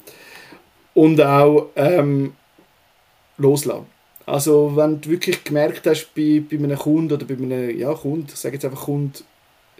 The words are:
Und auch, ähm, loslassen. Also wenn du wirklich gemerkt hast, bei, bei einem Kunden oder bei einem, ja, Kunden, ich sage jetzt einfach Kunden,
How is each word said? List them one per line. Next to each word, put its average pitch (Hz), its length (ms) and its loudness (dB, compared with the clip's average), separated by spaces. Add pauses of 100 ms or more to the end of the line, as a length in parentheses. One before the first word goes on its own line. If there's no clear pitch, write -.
(960)
Und 156 260 6
auch, 143 560 4
ähm, 143 580 0 (1040)
loslassen. 139 500 0 (400)
Also 147 500 2
wenn 151 240 0
du 147 100 -8
wirklich 180 320 -2
gemerkt 151 440 -2
hast, 156 280 -2
bei, 151 340 0
bei 156 80 -8
einem 143 220 -2
Kunden 151 360 0
oder 143 100 -6
bei 135 100 -8
einem, 127 440 -6
ja, 143 160 -4
Kunden, 151 340 -8
ich - 80 -18
sage 135 200 -10
jetzt 139 80 -12
einfach 135 180 -8
Kunden, 143 420 -6 (560)